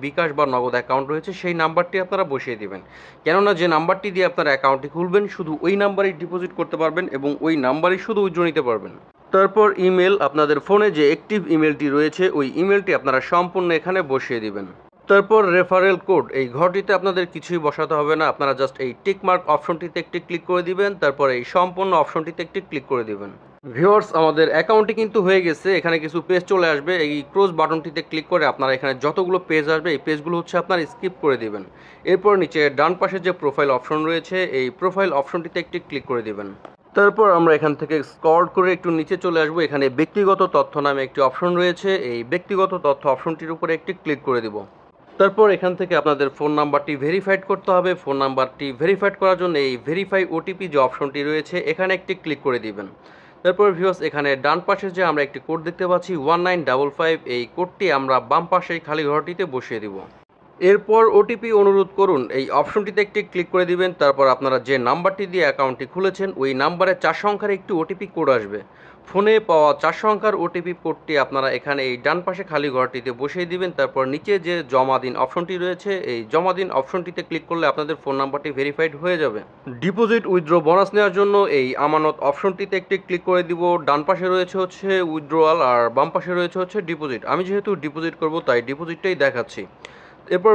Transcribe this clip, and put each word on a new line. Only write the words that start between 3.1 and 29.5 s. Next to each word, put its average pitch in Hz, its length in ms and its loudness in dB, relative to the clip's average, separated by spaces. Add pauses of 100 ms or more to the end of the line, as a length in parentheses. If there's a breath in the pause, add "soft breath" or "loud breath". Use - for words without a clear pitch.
কেননা 196 360 4
যে 175 140 4
নাম্বারটি 185 400 0
দিয়ে 180 160 2
আপনারা 151 220 0
অ্যাকাউন্টটি 135 440 0
খুলবেন 180 280 2 (120)
শুধু 160 160 -6 (140)
ওই 196 160 2
নাম্বারেই 196 380 0
ডিপোজিট 180 380 -6
করতে 165 240 -4
পারবেন 160 220 0 (120)
এবং 143 140 -2 (160)
ওই 160 80 2 (120)
নাম্বারেই 170 400 2
শুধু 208 180 -2
উইথড্র 170 240 0
নিতে 156 200 0
পারবেন। 95 240 -4 (400)
তারপর 196 360 4 (180)
ইমেল, 185 280 4 (120)
আপনাদের 147 400 2
ফোনে 208 300 4
যে 151 140 4
অ্যাক্টিভ 175 300 -2 (140)
ইমেলটি 151 340 2
রয়েছে 151 360 0 (140)
ওই 139 80 0 (160)
ইমেলটি 196 360 2
আপনারা 131 220 0 (120)
সম্পূর্ণ 180 360 0 (100)
এখানে 185 220 -2 (120)
বসিয়ে 123 340 -4
দিবেন। 98 220 -8 (400)
তারপর 202 320 6 (160)
রেফারেল 185 400 4 (120)
কোড, 165 160 4 (160)
এই 131 60 -2 (100)
ঘরটিতে 180 420 0
আপনাদের 180 260 -2 (100)
কিছুই 170 320 -6
বসাতে 151 320 -2
হবে 147 220 0
না, 160 120 2
আপনারা 139 280 -2
just 135 240 -2
এই 123 80 -6 (120)
টিক 196 220 -2
মার্ক 180 160 2 (120)
অপশনটিতে 165 500 -4
একটি - 220 -10
ক্লিক 170 240 -8
করে 180 180 2
দিবেন। 196 220 0 (120)
তারপর 143 240 2 (100)
এই 120 80 -6 (100)
সম্পূর্ণ 185 380 2 (100)
অপশনটিতে 160 440 -4
একটি 196 220 -8
ক্লিক 139 240 -8
করে 120 180 0
দিবেন। 101 200 -10 (440)
ভিউয়ার্স, 196 340 4 (120)
আমাদের 156 340 4
অ্যাকাউন্টটি 214 460 4
কিন্তু 220 260 0
হয়ে 190 200 6
গেছে। 165 220 -2 (100)
এখানে 165 260 0
কিছু 160 140 -6 (100)
পেজ 180 220 2
চলে 180 240 4
আসবে, 147 180 -2 (120)
এই 147 80 -2 (200)
ক্লোজ 196 180 4 (100)
বাটনটিতে 156 400 -2 (100)
ক্লিক 156 220 -6
করে 170 200 2
আপনারা 135 240 -2
এখানে 135 180 -2 (100)
যতগুলো 180 340 0 (100)
পেজ 156 160 0 (100)